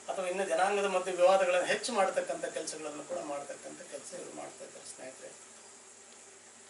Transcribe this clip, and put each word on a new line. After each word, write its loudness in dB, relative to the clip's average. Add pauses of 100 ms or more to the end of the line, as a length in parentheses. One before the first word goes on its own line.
ಅಥವಾ -2
ಇನ್ನು 0
ಜನಾಂಗದ 4
ಮಧ್ಯೆ 0
ವಿವಾದಗಳನ್ನು 8
ಹೆಚ್ಚು 0
ಮಾಡ್ತಕ್ಕಂಥ 2
ಕೆಲಸಗಳನ್ನು -6
ಕೂಡ -6
ಮಾಡ್ತಕ್ಕಂಥ -8
ಕೆಲಸ -12
ಇವರು -10
ಮಾಡ್ತಾ -12
ಇದ್ದಾರೆ -14
ಸ್ನೇಹಿತರೆ. -14 (1400)